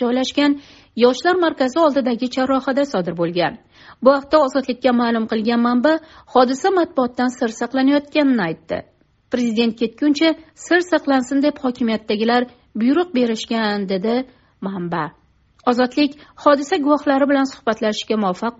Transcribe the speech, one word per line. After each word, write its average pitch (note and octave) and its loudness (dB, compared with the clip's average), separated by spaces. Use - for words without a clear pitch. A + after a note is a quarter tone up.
joylashgan C4 0
Yoshlar B3+ 2
markazi D4 -2
oldidagi B3+ 0
charrohada C4 -2
sodir F3 -4
bo'lgan. E3+ -2
Bu B3+ 6
haqda C#4 0
Ozodlikka C4 0
ma'lum A#3 0
qilgan A3+ 0
manba, B3 2
hodisa C4 2
matbuotdan B3+ -2
sir A#3 -2
saqlanayotganini C4+ 0
aytdi. D#3+ -6
"Prezident A#3 0
ketguncha C#4+ 0
sir E4+ 2
saqlansin C#4 0
deb D4 0
hokimiyatdagilar A3+ 0
buyruq D4 2
berishgan", A3+ -2
dedi G3 -2
manba. F3 -6
Ozodlik B3+ 0
hodisa D4 2
guvohlari C#4+ 2
bilan C4+ 2
suhbatlashishga A3 -4
muvaffaq G#3 -4